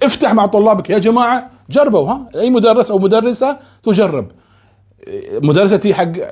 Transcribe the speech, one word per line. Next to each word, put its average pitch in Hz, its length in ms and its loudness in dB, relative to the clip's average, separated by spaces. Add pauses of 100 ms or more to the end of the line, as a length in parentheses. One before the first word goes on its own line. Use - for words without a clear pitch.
افتح 254 300 0
مع 208 120 2
طلابك 208 440 0
يا 208 80 0
جماعة، 240 520 0 (200)
جربوا، 208 400 0
ها، 262 260 -8
أي 214 140 -2
مدرس 233 420 2
أو 196 80 0
مدرسة 226 580 0 (260)
تجرب، 175 440 0 (1040)
مدرسة 151 460 2
تي 202 160 0
حق 175 180 -2 (200)